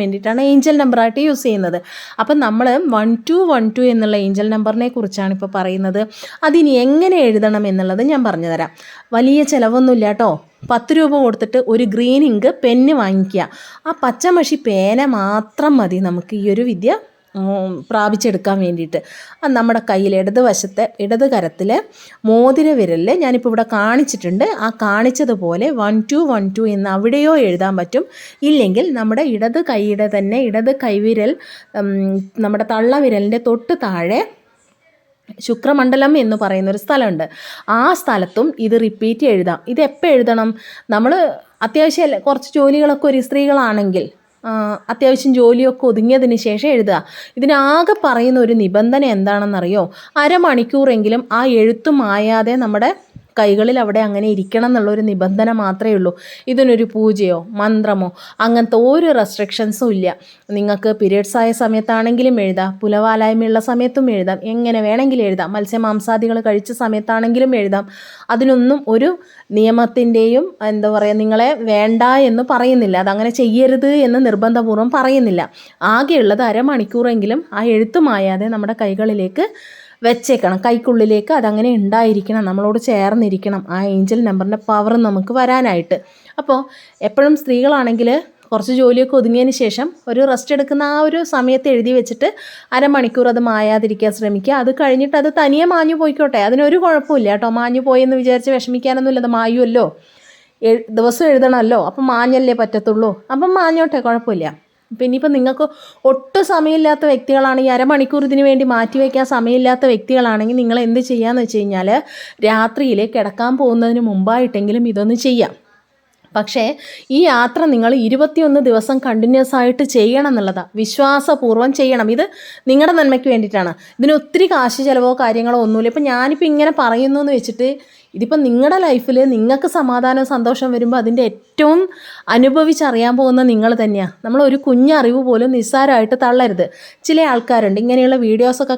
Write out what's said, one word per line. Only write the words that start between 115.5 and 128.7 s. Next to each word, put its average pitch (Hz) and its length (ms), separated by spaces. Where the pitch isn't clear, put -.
പക്ഷേ 214 260
ഈ - 20
യാത്ര 240 300
നിങ്ങൾ 233 180
ഇരുപത്തിയൊന്ന് 294 640
ദിവസം 226 360
കണ്ടിന്യുവസ് 254 540
ആയിട്ട് 247 240
ചെയ്യണം 254 360
എന്നുള്ളതാണ്, 190 380
വിശ്വാസപൂർവ്വം 277 960
ചെയ്യണം. 254 360
ഇത് 302 100
നിങ്ങളുടെ 302 280
നന്മയ്ക്ക് 269 340
വേണ്ടിയിട്ടാണ്. 196 400
ഇതിന് 285 200
ഒത്തിരി 349 340
കാശ് 254 340
ചിലവോ 254 240
കാര്യങ്ങളോ 233 440
ഒന്നുമില്ല. 220 280
ഇപ്പം 294 180
ഞാനിപ്പോൾ 277 420
ഇങ്ങനെ 302 280
പറയുന്നു 269 420
എന്ന് 285 140
വെച്ചിട്ട് 233 320
ഇതിപ്പം 240 300
നിങ്ങളുടെ 262 360